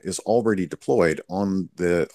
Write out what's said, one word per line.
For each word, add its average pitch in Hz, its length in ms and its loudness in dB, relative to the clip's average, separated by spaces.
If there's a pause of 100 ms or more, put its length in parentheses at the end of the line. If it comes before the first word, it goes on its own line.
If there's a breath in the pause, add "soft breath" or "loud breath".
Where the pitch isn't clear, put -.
is 92 180 -8
already 107 460 0
deployed 92 640 0
on 95 480 -2
the, 87 380 0